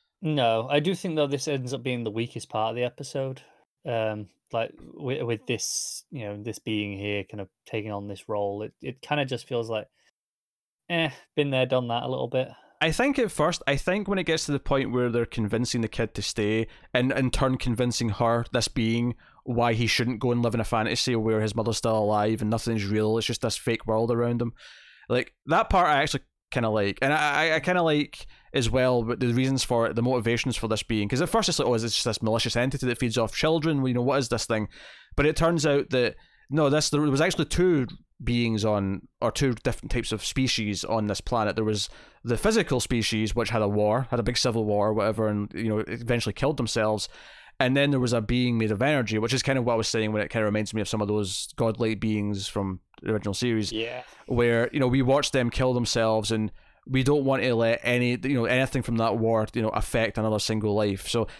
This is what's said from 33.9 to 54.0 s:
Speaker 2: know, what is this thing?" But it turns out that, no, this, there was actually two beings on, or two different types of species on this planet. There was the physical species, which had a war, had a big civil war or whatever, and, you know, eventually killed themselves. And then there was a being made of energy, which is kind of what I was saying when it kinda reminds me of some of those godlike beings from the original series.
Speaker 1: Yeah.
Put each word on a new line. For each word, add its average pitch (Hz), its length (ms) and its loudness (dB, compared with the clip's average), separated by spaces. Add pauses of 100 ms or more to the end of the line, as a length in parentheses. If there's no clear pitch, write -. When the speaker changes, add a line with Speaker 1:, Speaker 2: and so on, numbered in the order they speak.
Speaker 2:
know, 123 80 0
what 131 160 2
is 131 100 -2
this 117 160 -2
thing?" 110 240 -2 (480)
But 139 80 4
it 147 120 2
turns 165 280 2
out 143 260 2
that, 123 260 0 (340)
no, 147 180 4
this, 147 220 2
there 147 100 2
was 143 220 2
actually 175 240 0
two 170 400 2 (360)
beings 113 420 0
on, 101 440 0 (120)
or 117 120 0
two 135 220 2
different - 360 -4
types 117 220 -2
of 110 120 -4
species 110 600 -2
on 110 220 -2
this 101 160 -2
planet. 110 340 0
There 113 80 0
was 107 240 0 (340)
the 117 140 0
physical 196 420 2
species, 110 560 0
which 113 140 -2
had 113 140 0
a 104 60 2
war, 104 420 2
had 123 100 0
a - 20 -2
big 120 140 -2
civil 113 280 0
war 104 240 2
or 110 40 2
whatever, 107 360 0
and, 104 260 -2
you 110 140 -2
know, 107 100 0
eventually 113 560 -2
killed 135 240 0
themselves. 110 500 0 (500)
And 131 180 2
then 143 140 4
there 139 100 2
was 123 120 0
a 120 80 2
being 120 380 2
made 110 120 2
of 104 120 0
energy, 127 360 2
which 113 160 0
is 127 80 0
kind 135 160 0
of 123 60 0
what 120 80 2
I 117 40 2
was 110 120 0
saying 110 240 0
when 107 100 0
it - 80 -4
kinda 113 140 0
reminds 107 300 0
me 110 80 0
of 98 60 -4
some 110 120 -2
of 104 80 0
those 104 480 -2
godlike 113 440 0
beings 104 460 -2
from 95 340 -4 (220)
the - 100 -2
original 101 220 -2
series. 110 380 -2
Speaker 1:
Yeah. 117 300 -8 (240)